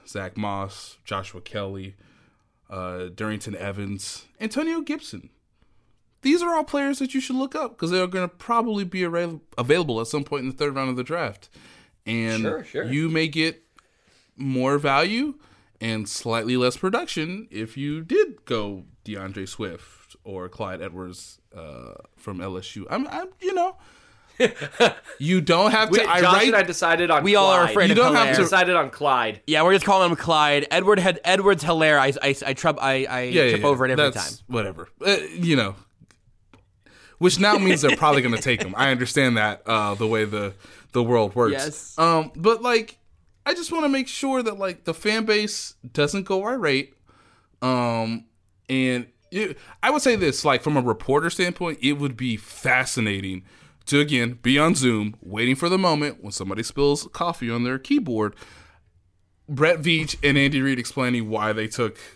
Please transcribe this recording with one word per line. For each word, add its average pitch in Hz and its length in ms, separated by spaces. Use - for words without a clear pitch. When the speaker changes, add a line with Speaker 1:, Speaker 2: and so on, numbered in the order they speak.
Speaker 1:
Zach 95 300
Moss, 98 680
Joshua 95 340
Kelly, 98 540
uh, 92 460
Darrynton 107 400
Evans, 98 720
Antonio 320 400
Gibson. - 480
These 320 180
are 339 140
all 311 80
players 277 340
that 262 160
you 269 80
should 262 140
look 262 180
up 269 240
'cause 165 140
they 185 100
are 180 60
gonna 185 200
probably 233 560
be 185 220
arra-, 170 340
available 131 460
at 113 60
some 147 160
point 139 220
in 131 40
the 127 80
third 147 160
round 135 160
of 127 60
the 127 80
draft. 143 440
And 113 340
Speaker 2:
Sure, 151 220
sure. - 220
Speaker 1:
you 147 220
may 160 200
get 160 340
more 135 440
value 180 560
and 110 300
slightly 117 480
less 123 180
production 190 760
if 113 260
you 147 260
did 330 420
go 101 400
DeAndre 98 420
Swift - 500
or 92 240
Clyde 92 320
Edwards, 90 580
uh, 62 380
from 92 240
L 92 160
S - 180
U. 101 140
I'm, 254 180
I'm, 370 220
you 370 140
know, 370 240
Speaker 2:
<laughs> - 800
Speaker 1:
you 175 200
don't 175 320
have 220 200
to. 214 100
Speaker 2:
We, 220 40
Speaker 1:
I 175 140
Speaker 2:
Josh 180 140
Speaker 1:
write 214 140
Speaker 2:
and 226 80
I 196 80
decided 170 460
on 151 140
Speaker 3:
We 202 120
all 196 160
are 180 100
Speaker 2:
Clyde. 170 80
Speaker 3:
afraid 196 180
Speaker 1:
You - 60
Speaker 3:
of 202 40
Speaker 1:
don't 240 80
have 226 120
Speaker 3:
Hilaire. - 80
Speaker 1:
to 208 60
Speaker 2:
We 180 40
decided 180 300
on 147 140
Clyde. 123 580
Speaker 3:
Yeah, 151 160
we're 185 100
just 190 120
calling 190 240
him 165 80
Clyde. 147 540
Edward 190 280
had, 175 240
Edwards 190 400
Hilaire. 156 360
I, 135 80
I, 139 80
I 139 240
trub-, 143 260
I, 135 260
I 127 180
Speaker 1:
Yeah, 139 200
yeah, 123 80
Speaker 3:
trip 107 100
Speaker 1:
yeah. 143 60
Speaker 3:
over 131 180
it 131 60
every 143 200
Speaker 1:
That's 92 260
Speaker 3:
time. - 100
Speaker 1:
whatever. 98 420
Uh, 190 140
you 170 220
know, 98 200
which 175 200
now 208 180
means 190 240
they're - 140
probably 147 260
gonna 117 160
take 120 240
him. 92 160
I 135 140
understand 127 460
that, 107 280
uh, 107 300
the 110 120
way 110 180
the, 104 280
the 123 120
world 113 320
works. 120 180
Speaker 3:
Yes. 143 440
Speaker 1:
Um, 160 380
but, 214 260
like, 233 360
I - 80
just 349 180
wanna 320 180
make 269 180
sure 262 360
that, 208 160
like, 185 260
the 165 80
fan 214 320
base 214 500
doesn't 156 320
go 190 240
irate. 156 460
Um, 117 640
and 127 400
it, 190 280
I 240 80
would 294 100
say 240 140
this, 160 280
like, 135 200
from 151 120
a 135 60
reporter 151 480
standpoint, 175 540
it 139 100
would 143 240
be 123 180
fascinating 104 1080
to, 143 140
again, 123 420
be 127 160
on 156 160
Zoom, 110 480
waiting 117 340
for 170 140
the 185 80
moment 151 460
when 101 80
somebody 98 320
spills 143 500
coffee 160 380
on 120 120
their 127 140
keyboard, 123 580
Brett 151 340
Veach 160 420
and 143 140
Andy 139 240
Reid 135 180
explaining 123 500
why 107 240
they 110 140
took, 110 300